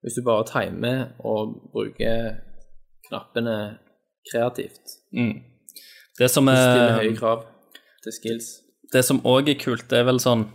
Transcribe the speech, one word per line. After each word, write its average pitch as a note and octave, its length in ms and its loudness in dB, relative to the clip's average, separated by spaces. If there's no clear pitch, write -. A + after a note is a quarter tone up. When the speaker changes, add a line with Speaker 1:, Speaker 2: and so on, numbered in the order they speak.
Speaker 1:
Hvis A#2 120 -8
du B2 80 -6
bare A2+ 220 2
timer A#2+ 680 -4
og A2 480 -6
bruker A2+ 680 -4
knappene G#2+ 720 -6
kreativt. - 720 -6
Speaker 2:
Mm. A2+ 280 -2
Det B2+ 100 4
som C#3 160 4
Speaker 1:
Du C3+ 60 6
stiller B2 380 6
Speaker 2:
er A2+ 100 2
Speaker 1:
høye A2 180 0
krav A2+ 280 -2
til A2 80 -12
skills. A2+ 380 -10
Speaker 2:
Det B2+ 100 6
som C3+ 220 0
også C3+ 240 4
er C#3 100 0
kult, - 300 -4
det A#2+ 100 4
er A#2+ 60 4
vel B2+ 160 2
sånn A#2 340 2